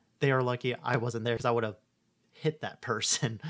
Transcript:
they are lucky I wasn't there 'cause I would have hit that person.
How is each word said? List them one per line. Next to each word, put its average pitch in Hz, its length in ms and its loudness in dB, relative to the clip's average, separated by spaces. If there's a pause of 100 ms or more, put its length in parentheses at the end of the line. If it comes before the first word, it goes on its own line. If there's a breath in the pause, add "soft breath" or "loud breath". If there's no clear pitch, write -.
(200 soft breath)
they 139 120 4
are 131 100 4
lucky 123 320 0
I 120 220 0
wasn't 113 280 -2
there 117 120 2
'cause - 80 -4
I 120 60 4
would 117 140 2
have 107 120 -4 (540)
hit 156 300 -4
that 107 200 -10
person. 110 680 -2